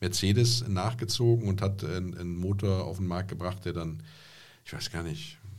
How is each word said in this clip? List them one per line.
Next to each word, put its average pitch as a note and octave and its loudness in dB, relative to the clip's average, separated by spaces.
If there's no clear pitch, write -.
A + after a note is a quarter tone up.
Mercedes G2+ 4
nachgezogen G#2+ 2
und F#2+ 2
hat G2 0
einen, F2+ -4
einen F2 -4
Motor F#2+ 2
auf F#2 -6
den F#2+ -2
Markt F2+ -2
gebracht, F#2 -6
der G2+ -2
dann, D#2+ -4
ich - -14
weiß - -8
gar E2+ -4
nicht, D#2 -6